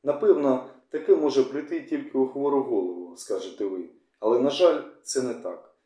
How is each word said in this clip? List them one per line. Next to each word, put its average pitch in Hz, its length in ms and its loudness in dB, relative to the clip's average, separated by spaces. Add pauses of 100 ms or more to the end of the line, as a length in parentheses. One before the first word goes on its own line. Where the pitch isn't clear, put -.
Напевно, 147 600 2 (240)
таке 165 260 4
може 139 280 2
прийти 156 360 -6
тільки 139 380 -6
у 131 80 2
хвору 139 360 0
голову, 90 540 -4
скажете 98 480 -8
ви. 92 200 -6 (360)
Але, 117 180 2
на 139 120 2
жаль, 160 300 4 (220)
це - 200 -4
не 120 120 -6
так. - 400 -14 (100)